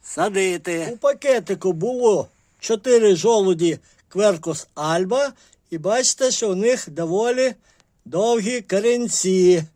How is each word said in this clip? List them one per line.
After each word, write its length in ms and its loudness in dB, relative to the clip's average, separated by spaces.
садити. 880 -4
У 40 -14
пакетику 760 0
було 540 0
чотири 560 4
жолуді 640 2
Quercus 680 -2
alba, 540 -2
і 80 -10
бачите, 540 -2
що 180 -4
в 60 -2
них 340 -2
доволі 640 -2
довгі 560 -2
корінці. 1000 2